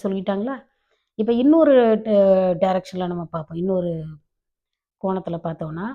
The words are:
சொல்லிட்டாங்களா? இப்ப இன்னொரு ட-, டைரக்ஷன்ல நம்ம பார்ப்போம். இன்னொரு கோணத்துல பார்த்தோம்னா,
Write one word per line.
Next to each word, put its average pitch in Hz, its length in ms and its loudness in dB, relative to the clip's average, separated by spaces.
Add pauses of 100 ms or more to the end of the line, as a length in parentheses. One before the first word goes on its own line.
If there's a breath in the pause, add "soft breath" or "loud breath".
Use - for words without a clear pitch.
சொல்லிட்டாங்களா? 202 640 -6 (480)
இப்ப 214 180 -2
இன்னொரு 254 720 4
ட-, 190 560 4
டைரக்ஷன்ல 185 460 -2
நம்ம 175 180 -6
பார்ப்போம். 160 340 -10
இன்னொரு 175 460 -2 (1000)
கோணத்துல 185 420 -6
பார்த்தோம்னா, 165 500 -8